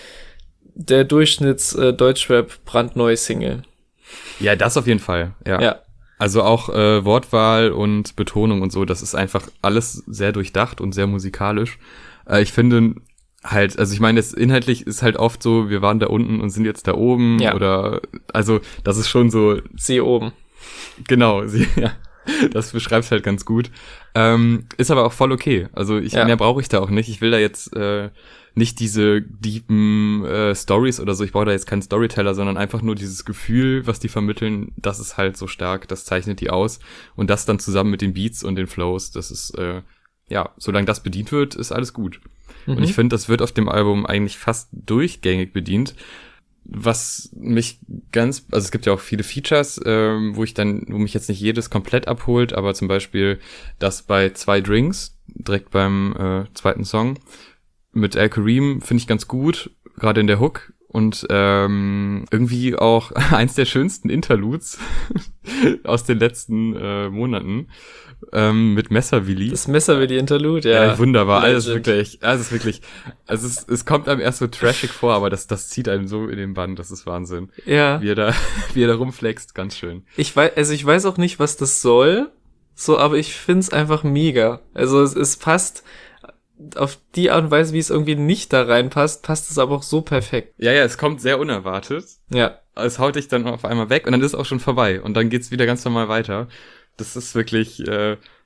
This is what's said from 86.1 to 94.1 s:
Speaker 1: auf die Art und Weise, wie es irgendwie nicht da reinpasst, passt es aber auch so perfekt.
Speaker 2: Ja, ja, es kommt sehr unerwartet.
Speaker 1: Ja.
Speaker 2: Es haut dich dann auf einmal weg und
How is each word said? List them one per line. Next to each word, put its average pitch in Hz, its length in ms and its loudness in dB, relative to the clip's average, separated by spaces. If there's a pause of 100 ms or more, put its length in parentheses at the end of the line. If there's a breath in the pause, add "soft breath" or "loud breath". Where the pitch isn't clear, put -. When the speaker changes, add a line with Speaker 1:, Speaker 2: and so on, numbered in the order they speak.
Speaker 1:
auf 139 220 -2 (160)
die 175 160 2
Art 160 140 2
und 151 60 -4
Weise, 156 220 4
wie 160 60 0
es 160 120 -2
irgendwie 151 240 0
nicht 151 380 0
da 131 100 4
reinpasst, 131 600 2
passt - 280 -6
es 151 80 -2
aber 135 180 2
auch 139 60 -10
so 156 200 -2
perfekt. 127 540 -4
Speaker 2:
Ja, 117 160 0
ja, 143 120 4
es - 140 -2
kommt 147 220 -2
sehr 127 200 0
unerwartet. 104 640 -6 (260)
Speaker 1:
Ja. 120 300 0 (160)
Speaker 2:
Es 120 220 -4
haut 139 180 0
dich 143 120 -6
dann 120 180 0
auf 120 180 -6
einmal 113 260 -2
weg - 160 0
und 127 60 2